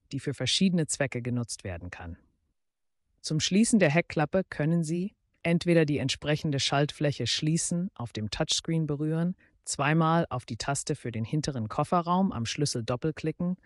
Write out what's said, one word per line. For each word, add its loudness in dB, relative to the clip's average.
die -6
für -6
verschiedene 0
Zwecke -4
genutzt -4
werden -8
kann. -12
Zum -2
Schließen 4
der 8
Heckklappe 2
können 0
Sie -4
entweder 4
die 0
entsprechende -2
Schaltfläche 0
schließen, 0
auf -8
dem -6
Touchscreen -2
berühren, -2
zweimal 2
auf -6
die -8
Taste -4
für -8
den -4
hinteren -2
Kofferraum 2
am -2
Schlüssel -2
doppelklicken -2